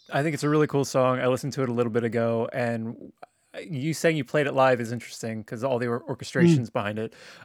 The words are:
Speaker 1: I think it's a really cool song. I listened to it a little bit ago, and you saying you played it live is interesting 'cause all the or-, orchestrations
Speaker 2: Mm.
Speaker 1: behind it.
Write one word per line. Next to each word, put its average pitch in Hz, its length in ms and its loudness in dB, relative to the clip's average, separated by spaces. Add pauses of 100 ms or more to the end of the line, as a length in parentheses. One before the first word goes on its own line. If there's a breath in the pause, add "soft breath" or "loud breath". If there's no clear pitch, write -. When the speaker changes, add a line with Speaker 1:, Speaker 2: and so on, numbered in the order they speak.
(100)
Speaker 1:
I 143 120 0
think 160 100 -2
it's 143 120 -4
a 147 40 0
really 151 180 4
cool 139 200 0
song. 127 340 2
I 131 60 0
listened 127 260 0
to 135 100 -4
it 127 60 0
a 120 60 -2
little 117 180 0
bit 117 120 0
ago, 117 500 0
and 117 420 -4 (720)
you 156 280 -4
saying 165 220 2
you 139 80 -2
played 147 220 0
it 139 60 -2
live 131 280 6
is 117 120 -6
interesting 113 500 -8
'cause 113 220 -8
all 131 140 0
the 120 80 -2
or-, 120 180 -2
orchestrations 147 640 2
Speaker 2:
Mm. - 60 -14
Speaker 1:
behind 107 240 -2
it. 110 160 -6 (300 loud breath)